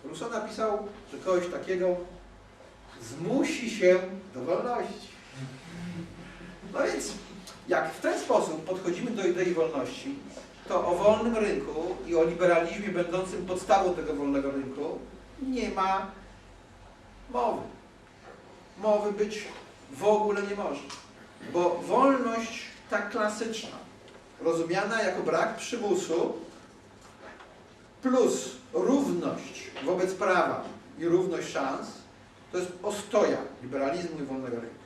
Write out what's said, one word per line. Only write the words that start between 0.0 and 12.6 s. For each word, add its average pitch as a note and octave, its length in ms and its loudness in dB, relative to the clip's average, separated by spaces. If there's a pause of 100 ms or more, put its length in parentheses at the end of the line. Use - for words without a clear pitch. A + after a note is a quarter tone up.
Rousseau E3 260 -8
napisał, G#3+ 580 -2 (240)
że C#3 60 -12
kogoś F3 300 2
takiego F3+ 480 0 (1040)
zmusi G#3 680 0
się F3+ 280 8 (360)
do E3+ 60 -8
wolności. F#3 680 -2 (1600)
No C4+ 100 0
więc, - 300 -2 (560)
jak - 240 0
w - 80 -12
ten D#4 200 0
sposób E3 440 2
podchodzimy F#3 460 -2
do G3 160 -2
idei F3 280 2
wolności, C#3 600 -2 (540)
to - 180 0
o F3 80 2
wolnym A3 420 6
rynku F3 600 0 (100)
i E3+ 100 0
o E3 80 8
liberalizmie F3 640 4